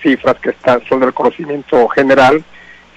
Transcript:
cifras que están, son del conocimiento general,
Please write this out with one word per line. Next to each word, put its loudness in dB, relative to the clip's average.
cifras -2
que -6
están, -2
son -2
del -2
conocimiento -2
general, 2